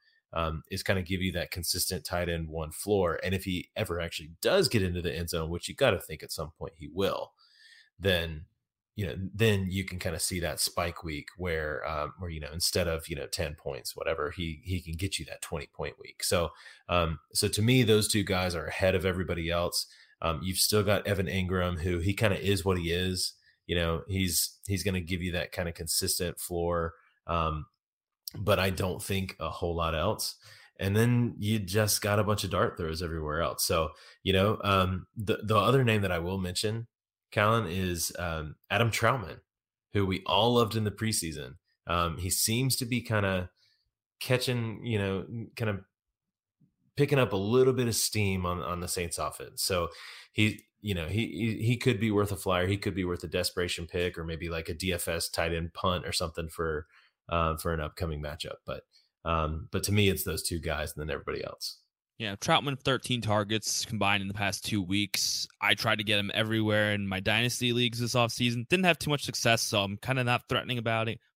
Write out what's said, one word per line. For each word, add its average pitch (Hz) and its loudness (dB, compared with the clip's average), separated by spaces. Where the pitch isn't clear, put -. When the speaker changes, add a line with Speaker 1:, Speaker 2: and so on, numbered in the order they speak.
Speaker 1:
um, 80 -2
is 95 -6
kinda 95 2
give 90 -2
you 92 0
that 82 -4
consistent 87 -2
tight 87 -2
end 82 -2
one 78 -6
floor. 95 2
And 92 0
if 92 -2
he 92 -4
ever 87 -2
actually 85 -8
does 170 4
get 107 4
into 87 0
the 82 -2
end 85 -4
zone, 80 -2
which 85 -4
you - -10
gotta 110 4
think 78 -10
at - -14
some 76 -6
point - -12
he 73 -12
will, 92 0
then, 85 0
you 101 -4
know, 65 -6
then 101 4
you 92 -2
can 90 -8
kinda 85 -4
see 95 -2
that 80 -2
spike - -2
week 73 -8
where, 80 -4
um, 76 -4
where, 90 -6
you 80 -6
know, 73 -8
instead 87 0
of, 80 -4
you 82 -6
know, 69 -6
ten 78 -4
points, - -8
whatever, 76 -2
he, 82 -6
he 90 -4
can 80 -10
get 87 -4
you 80 -8
that - -14
twenty 73 -8
point - -8
week. - -12
So, 85 2
um, 85 2
so - 2
to 101 0
me, 127 6
those 107 6
two 104 2
guys 90 0
are 78 -4
ahead 92 2
of 90 0
everybody 87 0
else. 87 0
Um, 82 0
you've 92 -2
still 104 4
got 98 2
Evan 95 2
Ingram, 90 0
who 87 0
he 92 2
kinda 98 2
is 95 0
what 95 2
he 82 -2
is. 92 -2
You 87 0
know, 82 0
he's, 92 0
he's 98 -2
gonna 92 0
give 85 -4
you 90 -2
that 85 -4
kinda 85 -2
consistent 85 -2
floor. 85 -2
Um, 80 -2
but 101 2
I 95 2
don't 92 -2
think 95 -4
a 82 -4
whole 85 -2
lot 82 0
else. 87 -2
And 98 0
then 120 4
you 107 0
just 104 2
got 104 4
a 107 4
bunch 101 0
of 98 -4
dart 95 0
throws 82 -4
everywhere 80 -2
else. 71 0
So, 80 2
you 92 4
know, 98 4
um, 92 2
the, 110 -2
the 107 2
other 123 6
name 110 4
that 95 0
I 87 0
will 90 -2
mention, 107 -4
Callan, 110 2
is, 90 -2
um, 80 -4
Adam 107 4
Trautman, 113 0
who 101 4
we 90 0
all 110 4
loved 110 4
in 110 0
the 104 0
preseason. 78 -4
Um, 85 0
he 92 -4
seems 120 2
to 131 -4
be 120 -2
kinda 95 0
catching, 120 -2
you 113 0
know, 98 0
kinda 104 -2
picking 143 4
up 113 4
a 101 0
little 123 6
bit 120 0
of 110 0
steam 95 0
on, 87 -2
on 85 -4
the 87 -4
Saints 85 -4
offense. 71 -6
So 87 0
he, 107 2
you 104 -2
know, 82 -2
he, 104 0
he, 110 -2
he 120 2
could 117 0
be 110 2
worth 101 2
a 101 -2
flyer. 90 2
He 101 2
could 98 -4
be 95 0
worth 87 -4
a 87 -8
desperation 87 -2
pick 90 -2
or 85 -6
maybe, 82 -6
like, 82 -4
a 92 -6
D 92 -2
F 85 -2
S 85 -2
tight 85 0
end 82 -4
punt 90 -2
or 78 -6
something 82 -4
for, 80 -4
uh, 82 2
for 85 -2
an 80 -2
upcoming 76 -4
matchup. - -8
But, 69 -8
um, 80 0
but 95 -2
to 98 0
me, 104 8
it's 85 2
those 82 -2
two 87 -2
guys 76 -4
and 76 -10
then 76 -4
everybody 69 -6
else. - -10
Speaker 2:
Yeah, 104 -6
Trautman, 135 2
thirteen 123 0
targets 104 0
combined 101 0
in 98 -6
the 98 -6
past 101 -2
two 104 0
weeks. 98 -2
I 104 4
tried 110 2
to 110 -4
get 104 2
him 101 -2
everywhere 107 2
in 101 0
my 95 -2
dynasty 117 2
leagues 120 0
this 120 -2
offseason. 120 2
Didn't 185 2
have 170 4
too - -4
much 147 0
success, 117 2
so 104 2
I'm 98 -2
kinda 127 -2
not 123 0
threatening 120 -2
about 113 0
it 110 -6